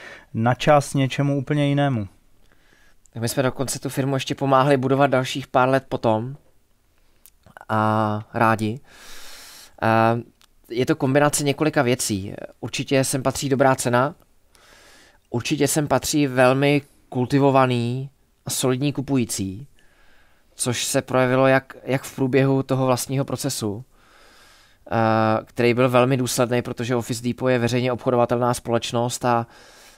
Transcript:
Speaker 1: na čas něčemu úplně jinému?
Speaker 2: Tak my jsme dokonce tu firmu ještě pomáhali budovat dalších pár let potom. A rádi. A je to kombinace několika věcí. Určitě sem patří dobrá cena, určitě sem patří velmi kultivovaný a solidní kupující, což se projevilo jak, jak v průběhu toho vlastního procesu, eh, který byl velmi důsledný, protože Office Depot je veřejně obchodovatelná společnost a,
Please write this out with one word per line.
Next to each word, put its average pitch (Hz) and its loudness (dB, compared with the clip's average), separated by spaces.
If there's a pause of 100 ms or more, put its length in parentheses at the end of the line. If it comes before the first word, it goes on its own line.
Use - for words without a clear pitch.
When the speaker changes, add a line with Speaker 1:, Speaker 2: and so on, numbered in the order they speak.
(340)
Speaker 1:
na 117 2
čas 147 2
něčemu 139 0
úplně 143 0
jinému? 139 0 (1040)
Speaker 2:
Tak 113 -8
my 117 -2
jsme 139 -2
dokonce 127 -4
tu - -10
firmu 135 -2
ještě 131 -4
pomáhali 139 2
budovat 135 2
dalších 131 -2
pár 127 2
let 135 2
potom. 123 -2 (1300)
A 107 0 (140)
rádi. 113 0 (1000)
A 113 4 (520)
je 123 0
to 160 0
kombinace 147 2
několika 147 0
věcí. 113 -2 (260)
Určitě 131 -2
sem 135 -4
patří 135 -4
dobrá 131 4
cena, 131 0 (1160)
určitě 139 -2
sem 151 -2
patří 147 0
velmi 135 4 (260)
kultivovaný 131 2 (360)
a - -8
solidní 131 -2
kupující, 123 -4 (880)
což - -4
se 135 0
projevilo 127 2
jak, 131 0
jak 131 -2
v - -16
průběhu 135 2
toho 131 -2
vlastního 131 -2
procesu, 123 -6 (1080)
eh, 110 0
který 120 0
byl 127 2
velmi 127 4
důsledný, 123 0
protože 120 -4
Office 120 -4
Depot 123 -2
je 127 2
veřejně 123 0
obchodovatelná 123 0
společnost 120 -4
a, 120 0 (520)